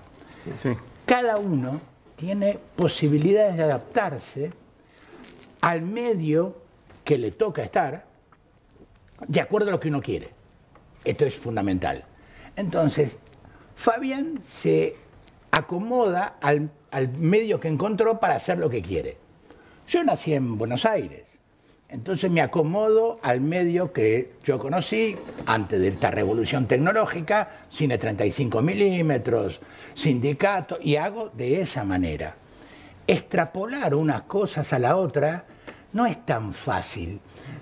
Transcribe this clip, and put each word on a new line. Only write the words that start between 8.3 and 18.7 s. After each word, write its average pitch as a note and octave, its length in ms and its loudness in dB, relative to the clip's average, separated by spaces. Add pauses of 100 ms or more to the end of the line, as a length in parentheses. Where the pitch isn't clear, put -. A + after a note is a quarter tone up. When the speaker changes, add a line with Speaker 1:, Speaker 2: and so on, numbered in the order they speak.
Speaker 2:
de D#3+ 140 0
acuerdo G#3 280 0
a G3 40 0
lo E3+ 80 0
que D3+ 80 -4
uno D3 120 0
quiere. - 300 -6 (760)
Esto D3 220 0
es C3+ 80 -2
fundamental. F#2 720 -2 (500)
Entonces, D#3+ 640 0 (560)
Fabián C4+ 720 -2
se D#3+ 500 0 (560)
acomoda G3 880 0
al, D3 300 2 (220)
al C3+ 160 -2 (100)
medio F#3+ 420 2
que D#3+ 80 -6
encontró G#3+ 520 0
para E3 160 2
hacer F3 220 -2
lo D#3+ 120 0